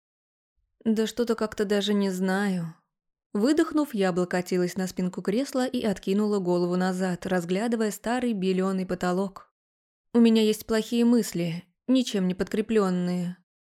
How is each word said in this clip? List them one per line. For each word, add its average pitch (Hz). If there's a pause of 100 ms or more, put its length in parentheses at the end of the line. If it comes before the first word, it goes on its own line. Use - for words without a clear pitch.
(840)
"Да 220
что-то 226
как-то 214
даже 202
не 202
знаю". 185 (580)
Выдохнув, 294
я 190
облокотилась 180
на 185
спинку 185
кресла 247
и 247
откинула 208
голову 175
назад, 185
разглядывая 196
старый 240
беленый 185
потолок. 185 (640)
"У 240
меня 226
есть 214
плохие 226
мысли, 180 (240)
ничем 240
не 180
подкрепленные. 180 (260)